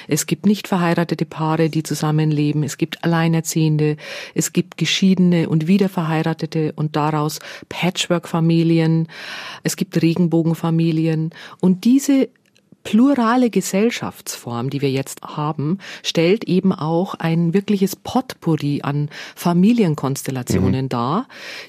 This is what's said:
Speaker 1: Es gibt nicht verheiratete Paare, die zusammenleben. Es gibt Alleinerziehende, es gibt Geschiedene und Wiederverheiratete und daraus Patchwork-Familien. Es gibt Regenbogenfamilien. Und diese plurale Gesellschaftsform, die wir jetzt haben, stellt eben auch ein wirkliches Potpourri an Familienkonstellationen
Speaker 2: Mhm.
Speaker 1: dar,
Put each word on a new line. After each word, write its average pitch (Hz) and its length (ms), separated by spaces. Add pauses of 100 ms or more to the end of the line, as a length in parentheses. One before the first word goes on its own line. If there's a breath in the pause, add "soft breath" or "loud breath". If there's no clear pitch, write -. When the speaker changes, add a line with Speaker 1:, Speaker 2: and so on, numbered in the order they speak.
Speaker 1:
Es - 180
gibt - 200
nicht 202 200
verheiratete 170 600
Paare, 160 420
die 156 140
zusammenleben. 151 800
Es - 160
gibt - 260
Alleinerziehende, 160 920 (380 loud breath)
es - 200
gibt - 240
Geschiedene 175 680
und 156 180
Wiederverheiratete 160 1120
und 151 200
daraus 151 440 (280 loud breath)
Patchwork-Familien. 165 1400 (540 loud breath)
Es - 140
gibt - 240
Regenbogenfamilien. 165 1300 (300 loud breath)
Und 185 240
diese 269 440 (560)
plurale 247 640
Gesellschaftsform, 190 1200
die 135 120
wir 139 100
jetzt 135 320
haben, 151 560 (240 loud breath)
stellt 170 420
eben 185 280
auch 165 420
ein 165 400
wirkliches 196 400
Potpourri 156 880
an 147 260 (280 loud breath)
Familienkonstellationen 139 1500
Speaker 2:
Mhm. - 20
Speaker 1:
dar, 127 400 (400 loud breath)